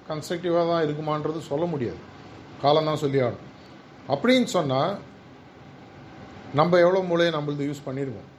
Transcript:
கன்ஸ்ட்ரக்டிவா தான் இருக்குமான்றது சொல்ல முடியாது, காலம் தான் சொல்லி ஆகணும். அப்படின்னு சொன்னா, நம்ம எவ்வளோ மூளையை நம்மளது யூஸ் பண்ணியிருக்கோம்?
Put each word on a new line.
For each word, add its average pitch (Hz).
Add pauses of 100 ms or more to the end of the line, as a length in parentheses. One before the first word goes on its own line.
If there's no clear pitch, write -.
கன்ஸ்ட்ரக்டிவா 170
தான் 170
இருக்குமான்றது 151
சொல்ல 147
முடியாது, 131 (640)
காலம் 151
தான் 151
சொல்லி 135
ஆகணும். 113 (640)
அப்படின்னு 233
சொன்னா, 160 (1600)
நம்ம 170
எவ்வளோ 180
மூளையை 170
நம்மளது 147
யூஸ் 143
பண்ணியிருக்கோம்? 135 (120)